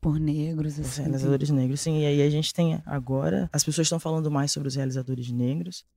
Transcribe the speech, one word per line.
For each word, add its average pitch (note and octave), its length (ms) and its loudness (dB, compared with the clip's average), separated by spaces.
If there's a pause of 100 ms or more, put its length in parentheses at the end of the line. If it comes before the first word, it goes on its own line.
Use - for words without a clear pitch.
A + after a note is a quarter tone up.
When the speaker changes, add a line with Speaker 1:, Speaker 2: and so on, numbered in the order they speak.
Speaker 1:
por D#3 180 2
negros, D3+ 600 -2
Speaker 2:
Os D3 80 -4
Speaker 1:
assim. C3 160 -6
Speaker 2:
realizadores C3+ 480 2
negros, C3+ 320 2
sim. D#3 180 0
E D3 60 2
aí C#3+ 160 4
a D3 80 6
gente D3+ 240 0
tem E3 320 2
agora, C#3+ 680 -2
as D3 100 2
pessoas D#3 240 0
estão E3 140 0
falando D#3+ 300 -2
mais C#3+ 200 0
sobre C#3+ 180 -4
os C3 80 -4
realizadores B2+ 540 -4
negros, C3+ 540 -2 (120)